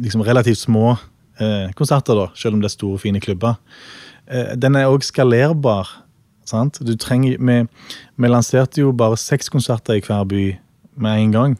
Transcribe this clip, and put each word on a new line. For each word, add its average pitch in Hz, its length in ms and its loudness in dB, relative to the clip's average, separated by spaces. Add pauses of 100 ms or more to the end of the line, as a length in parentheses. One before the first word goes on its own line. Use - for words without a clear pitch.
liksom 110 260 -2
relativt 120 320 2
små, 113 380 2 (420)
eh, 101 380 -4
konserter 135 420 0
da, 92 160 -2
selv 107 220 -4
om 104 80 2
det 98 80 -4
er - 20 -14
store, 98 240 -6
fine 101 240 -2
klubber. 110 320 -2 (720)
Eh, 123 300 -6
den 135 180 2
er 135 140 2
også 135 240 0
skalerbar, 127 840 2 (520)
sant? 117 360 -2
Du 113 140 -2
trenger, 127 420 0
vi, 123 200 2 (580)
vi 120 160 2
lanserte 127 500 2
jo 139 80 4
bare 113 300 2
seks - 320 -4
konserter 117 420 -2
i 101 80 -2
hver 101 240 -2
by 98 180 -2 (520)
med 107 240 0
en 110 140 2
gang. 135 240 2